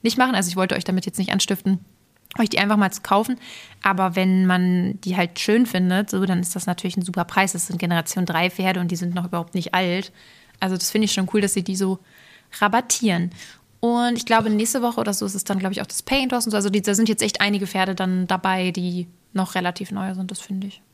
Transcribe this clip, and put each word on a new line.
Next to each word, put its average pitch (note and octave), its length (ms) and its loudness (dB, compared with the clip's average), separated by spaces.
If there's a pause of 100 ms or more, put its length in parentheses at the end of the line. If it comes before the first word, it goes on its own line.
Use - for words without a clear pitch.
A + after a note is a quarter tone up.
nicht A#3 160 0
machen. B3+ 160 4
Also F#3 140 0
ich F3 60 -6
wollte F#3 200 2
euch F3 80 -4
damit F#3 240 -2
jetzt F#3 100 -6
nicht F#3+ 160 -2
anstiften, F#3+ 460 0 (580)
euch A#3 120 4
die - 100 0
einfach G#3 180 4
mal G3 140 4
zu - 100 -12
kaufen. A3+ 360 2 (440)
Aber F#3+ 340 2
wenn F#3 300 4
man F3+ 560 2
die F3+ 160 -2
halt F3 220 0
schön A3+ 260 4
findet, F#3 460 2
so, F#3+ 160 2
dann F3+ 120 2
ist F3+ 160 -4
das F3+ 120 -4
natürlich F3 280 -4
ein G3 60 0
super F3 240 -2
Preis. F#3+ 280 0
Das F3 140 -4
sind F3+ 120 -4
Generation F3 480 0
drei F3 240 0
Pferde F#3 280 0
und F3 120 0
die F3+ 60 -2
sind F3 180 -4
noch F3+ 100 -2
überhaupt E3+ 300 -6
nicht F3 180 -2
alt. F#3 380 0 (480)
Also F#3+ 180 -2
das - 140 -2
find G#3+ 120 2
ich G#3 80 0
schon F#3 220 0
cool, G#3+ 80 4
dass G3 140 0
sie F#3+ 80 -2
die F#3+ 120 -4
so F#3+ 220 0 (640)
rabattieren. G#3 680 0 (480)
Und A#3+ 360 2
ich A#3 120 -6
glaube, A3+ 240 4
nächste A3+ 320 0
Woche A#3 180 -2
oder G#3+ 120 -2
so G#3 120 -4
ist G3 100 -6
es F#3+ 80 -4
dann, G3 160 -2
glaub F#3 120 -2
ich, F3+ 100 -4
auch G3 60 -4
das - 160 -8
Paint C4+ 280 0
Horse A#3+ 160 -2
und G#3+ 40 -2
so. G#3+ 60 0
Also G3+ 120 2
die, G3 140 2
da G3+ 100 0
sind A3 160 4
jetzt A3 140 0
echt G#3 180 -2
einige G3+ 240 0
Pferde F#3+ 300 -2
dann F#3 320 0
dabei, F#3 440 0
die F3+ 360 -4 (260)
noch F#3+ 220 -2
relativ F3+ 360 -2
neu F#3+ 220 -4
sind. F#3 160 -6
Das F#3+ 100 -10
find F#3+ 240 -6
ich G3 180 -12 (120)